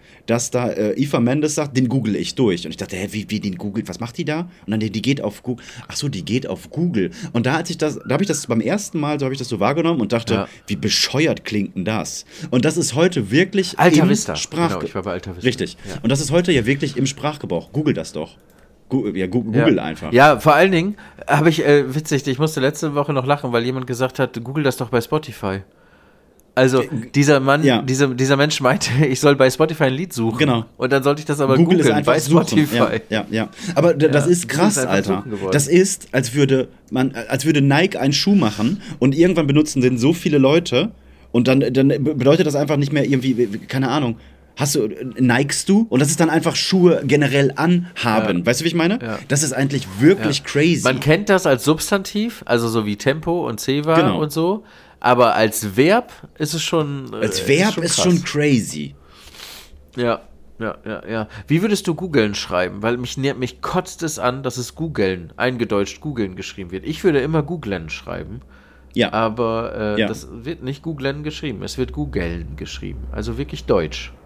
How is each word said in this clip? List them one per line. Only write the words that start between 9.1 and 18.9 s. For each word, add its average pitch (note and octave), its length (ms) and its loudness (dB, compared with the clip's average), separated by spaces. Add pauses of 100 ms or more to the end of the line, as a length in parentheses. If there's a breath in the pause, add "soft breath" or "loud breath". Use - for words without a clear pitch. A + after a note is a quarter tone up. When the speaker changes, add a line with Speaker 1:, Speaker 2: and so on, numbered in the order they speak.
Speaker 1:
so C#3 60 -2
hab C3 60 -2
ich C3+ 60 -8
das B2+ 100 -8
so G#2+ 120 -4
wahrgenommen D3+ 400 2
und G#2 120 -2
dachte, A#2 220 0
Speaker 2:
Ja. G2 140 -2 (180 loud breath)
Speaker 1:
„Wie G#2 100 -4
bescheuert B2 680 0
klingt G#2 320 -4
denn F#2 80 -4
das?“ G2 400 -6 (260 loud breath)
Und B2+ 140 2
das D#3 140 0
ist D#3 160 -2
heute D3+ 360 0
wirklich F#3 480 0
Speaker 2:
Alta D#3+ 260 6
Speaker 1:
im F3+ 40 6
Speaker 2:
Vista. G3 280 0
Speaker 1:
Sprachge- E3+ 320 -2
Speaker 2:
Genau, F#2 160 -4
ich E2+ 100 -8
war G2 80 -6
bei G2 100 -6
Alta F2+ 240 -8
Vista. F2+ 100 -2
Speaker 1:
Richtig. A2 300 -2 (100)
Speaker 2:
Ja. F#2 160 -10
Speaker 1:
Und A2+ 80 0
das C3+ 100 2
ist C#3 100 -4
heute F3 220 2
ja B2 120 2
wirklich C#3 320 -2
im C3 100 0
Sprachgebrauch. C3 680 -6
Google D3+ 220 0
das D#2+ 180 -8
doch. D#2+ 240 -10 (540 soft breath)